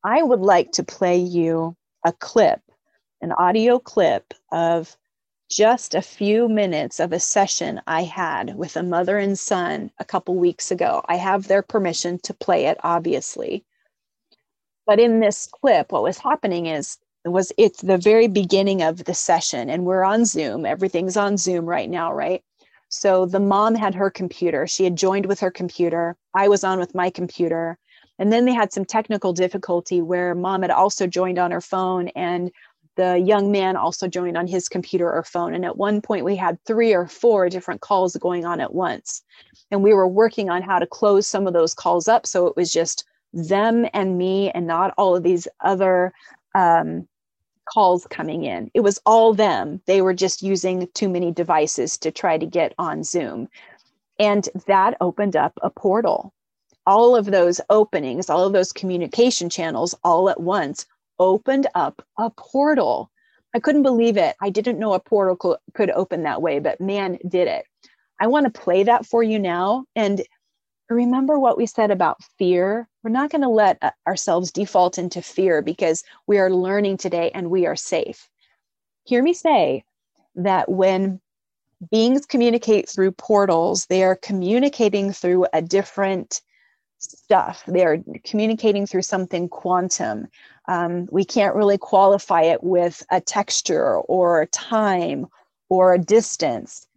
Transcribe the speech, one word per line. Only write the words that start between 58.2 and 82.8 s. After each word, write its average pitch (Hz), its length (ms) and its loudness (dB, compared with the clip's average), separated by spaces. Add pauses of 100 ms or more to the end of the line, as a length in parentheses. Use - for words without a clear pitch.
all 170 160 2
of 196 80 0
those 185 180 2
communication 180 800 0
channels 165 520 -4
all 180 280 4
at - 100 -4
once 170 460 -4 (320)
opened 214 480 2 (100)
up 151 300 -4 (140)
a 233 100 -2
portal. 269 800 -2 (460)
I 233 40 0
couldn't 285 240 2
believe 233 340 2
it. 170 240 0
I 202 80 -4
didn't 214 280 -2
know 214 160 -2
a 180 60 0
portal 190 380 0
co-, 175 200 -2 (160)
could 196 180 0
open 180 320 -2
that 143 180 -4
way, 151 180 0
but - 220 -4
man, 196 360 -4 (100)
did 180 200 0
it. - 180 -4 (540)
I 214 80 2
wanna 277 220 2
play 185 340 0
that 233 220 2
for 233 180 0
you 220 160 0
now. 196 460 -2 (100)
And 202 260 -2 (680)
remember 254 500 2
what 254 180 2
we 240 80 0
said 214 240 0
about 185 320 0 (160)
fear. 190 520 0 (120)
We're 226 100 -6
not 269 180 0
gonna 285 200 0
let, 214 320 4
uh, 151 100 -2 (140)
ourselves 175 460 -2
default 185 460 0
into 175 240 -8
fear 170 400 0
because 165 420 -2 (240)
we 202 100 2
are 190 140 2
learning 190 460 0
today 170 360 -2
and 180 160 -8
we 180 160 2
are 151 120 -2
safe. - 520 -6 (760)
Hear 247 180 2
me 339 100 2
say 180 520 0 (500)
that 185 320 0
when 190 540 0 (720)
beings 247 340 2
communicate 233 640 0